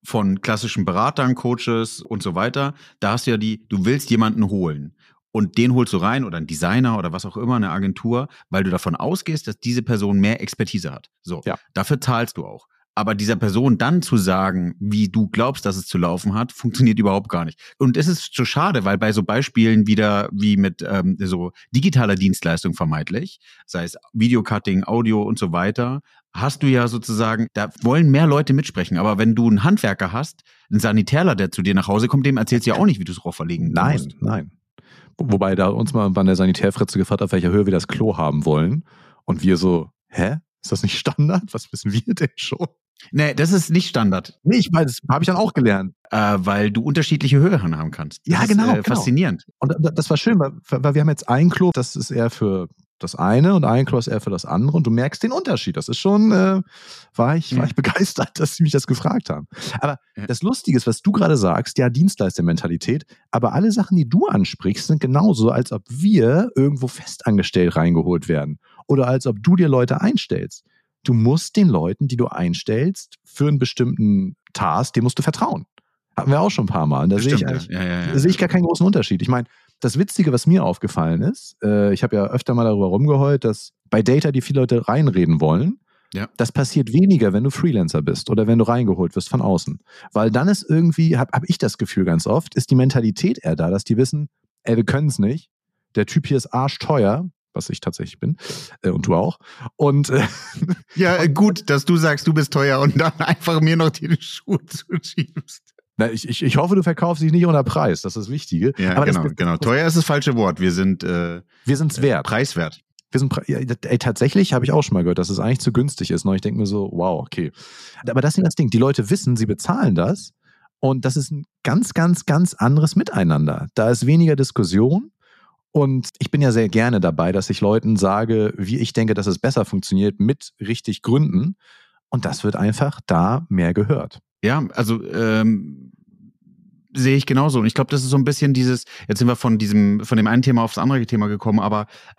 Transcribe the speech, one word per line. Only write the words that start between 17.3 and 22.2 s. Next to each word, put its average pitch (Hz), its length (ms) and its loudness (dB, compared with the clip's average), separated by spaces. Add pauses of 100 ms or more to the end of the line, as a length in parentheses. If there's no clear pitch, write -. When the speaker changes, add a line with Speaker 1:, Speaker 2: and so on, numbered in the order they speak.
Speaker 1:
gar 85 160 -4
nicht. 78 120 -12 (200)
Und 131 180 2
es 156 100 2
ist - 280 -4
so 127 100 0
schade, 147 400 0
weil 98 140 0
bei 107 140 0
so 101 100 0
Beispielen 113 640 2
wieder 104 440 2
wie 101 280 2
mit, 95 280 0
ähm, 95 320 0
so 90 340 -4 (220)
digitaler 127 420 2
Dienstleistung 92 580 0